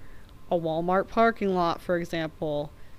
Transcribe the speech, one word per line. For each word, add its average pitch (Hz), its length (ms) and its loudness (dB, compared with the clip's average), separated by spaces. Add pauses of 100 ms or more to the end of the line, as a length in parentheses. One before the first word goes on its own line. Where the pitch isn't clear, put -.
(520)
a 180 80 4
Walmart 170 500 2
parking 226 460 4
lot, 170 260 2
for 180 160 0
example. 160 760 -2 (280)